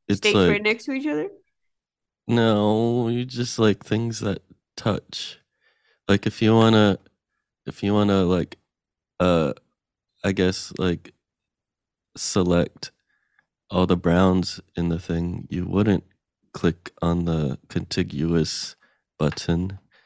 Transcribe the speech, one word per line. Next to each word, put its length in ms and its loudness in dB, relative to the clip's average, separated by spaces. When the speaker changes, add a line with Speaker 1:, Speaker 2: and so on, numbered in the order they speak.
Speaker 1:
it's 100 0
Speaker 2:
States 180 2
right 160 6
Speaker 1:
like, 100 0
Speaker 2:
next 220 -2
to 80 -6
each 140 -4
other? 220 -4
Speaker 1:
no, 840 2
you 180 -2
just, 320 -8
like, 260 2
things 360 -4
that 220 -4
touch. 640 -6
Like, 180 2
if 140 -6
you 140 4
wanna, 440 6
if 160 -14
you 100 0
wanna, 320 4
like, 340 -2
uh, 320 2
I 100 -2
guess, 460 -2
like, 340 -4
select 760 -2
all 160 0
the 100 2
browns 640 0
in 120 -2
the 100 -4
thing, 520 -6
you 160 -6
wouldn't 380 0
click 400 -2
on 240 0
the 320 -2
contiguous 1080 -4
button. 600 -4